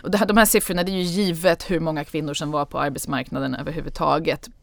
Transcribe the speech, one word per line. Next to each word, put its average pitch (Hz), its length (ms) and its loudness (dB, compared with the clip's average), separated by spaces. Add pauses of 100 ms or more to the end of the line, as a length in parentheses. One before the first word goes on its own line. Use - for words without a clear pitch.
Och 185 80 -4
det 208 60 4
här, 208 80 4
de 208 120 4
här 220 80 10
siffrorna, 185 380 2
det 190 80 -4
är 190 60 -2
ju 180 40 0
givet 175 680 0
hur 170 80 2
många 156 240 -2
kvinnor 151 300 -4
som 147 180 -6
var 143 140 0
på 131 140 -8
arbetsmarknaden 135 760 -4
överhuvudtaget 151 960 -2 (140)